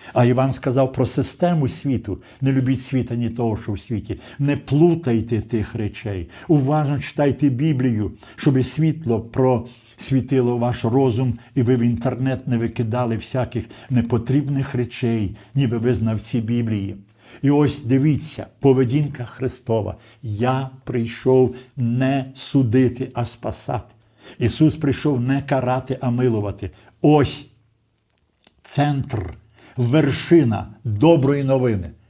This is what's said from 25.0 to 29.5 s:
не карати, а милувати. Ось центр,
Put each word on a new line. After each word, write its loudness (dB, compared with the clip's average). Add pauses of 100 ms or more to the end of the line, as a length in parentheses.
не 0
карати, -2
а -2
милувати. -2 (300)
Ось 4 (1200)
центр, -2 (440)